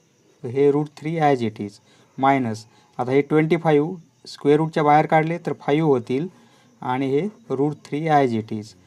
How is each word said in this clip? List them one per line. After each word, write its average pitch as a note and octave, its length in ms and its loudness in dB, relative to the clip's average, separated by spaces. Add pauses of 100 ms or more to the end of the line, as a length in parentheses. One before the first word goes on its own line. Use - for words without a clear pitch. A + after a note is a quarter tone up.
(420)
हे C#3 280 2
रूट D3 260 0
थ्री D#3+ 220 -8
as C#3+ 240 2
it G#2+ 180 -4
is, G2+ 180 -10 (400)
मायनस C3 460 0 (340)
आता B2 120 -4
हे C3+ 100 4
ट्वेंटी D#3 360 0
फाईव्ह D#3+ 380 0 (320)
स्क्वेअर D3 320 0
रूटच्या D#3+ 240 -2
बाहेर D3 240 4
काढले D#3+ 400 0
तर D3+ 140 -4
फाईव्ह D3+ 280 0
होतील C3 380 0 (560)
आणि B2+ 280 -4
हे D3 160 0 (240)
रूट C#3+ 240 -2 (100)
थ्री D3 240 -8
as C#3 260 2
it A2 180 -6
is, G#2+ 220 -10 (120)